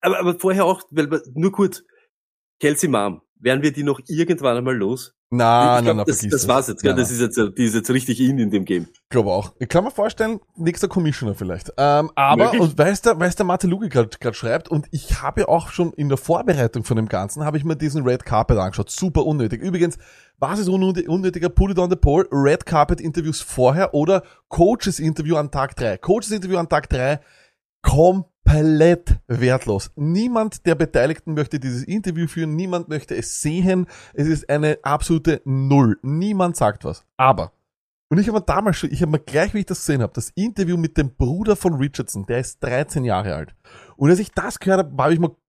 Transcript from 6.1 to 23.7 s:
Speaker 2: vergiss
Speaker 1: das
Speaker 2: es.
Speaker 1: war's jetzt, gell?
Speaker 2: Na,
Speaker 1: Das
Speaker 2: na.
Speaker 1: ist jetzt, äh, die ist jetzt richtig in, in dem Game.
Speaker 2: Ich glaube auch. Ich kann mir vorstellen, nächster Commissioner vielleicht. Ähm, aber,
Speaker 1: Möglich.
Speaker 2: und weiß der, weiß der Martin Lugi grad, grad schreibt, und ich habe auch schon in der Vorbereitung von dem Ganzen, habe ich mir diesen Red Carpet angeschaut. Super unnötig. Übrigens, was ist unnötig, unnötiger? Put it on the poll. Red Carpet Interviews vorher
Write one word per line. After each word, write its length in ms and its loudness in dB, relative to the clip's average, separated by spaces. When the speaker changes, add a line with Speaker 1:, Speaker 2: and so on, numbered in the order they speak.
Speaker 2:
vergiss 120 -4
Speaker 1:
das 100 -2
Speaker 2:
es. 60 -4
Speaker 1:
war's 200 2
jetzt, 140 -10
gell? 100 2
Speaker 2:
Na, 60 0
Speaker 1:
Das 120 0
Speaker 2:
na. 40 -6
Speaker 1:
ist 60 -2
jetzt, 180 0
äh, 140 0
die 140 -2
ist 80 -2
jetzt 160 -2
richtig 300 -2
in, 180 2
in 120 0
dem 140 0
Game. 260 -4
Speaker 2:
Ich 200 -20
glaube 200 2
auch. 280 -4
Ich 100 -8
kann 160 2
mir 60 -6
vorstellen, 500 -4
nächster 320 -2
Commissioner 460 -2
vielleicht. 420 -8
Ähm, 400 2
aber, 280 4
Speaker 1:
Möglich. 180 2
Speaker 2:
und 160 0
weiß 240 2
der, 180 4
weiß 160 0
der 100 0
Martin 240 0
Lugi 200 -4
grad, 300 0
grad 160 -4
schreibt, 320 -4
und 220 -2
ich 320 -2
habe 260 -2
auch 220 2
schon 240 -2
in 140 -2
der 100 2
Vorbereitung 680 0
von 120 -2
dem 120 -2
Ganzen, 360 -6
habe 140 -2
ich 60 -4
mir 120 -2
diesen 280 -4
Red 200 0
Carpet 340 2
angeschaut. 320 -4
Super 360 0
unnötig. 340 -2
Übrigens, 380 -2
was 220 -2
ist 80 -2
unnötig, 420 0
unnötiger? 400 -2
Put 220 2
it 60 0
on 120 2
the 60 0
poll. 360 4
Red 320 2
Carpet 360 2
Interviews 420 -4
vorher 500 2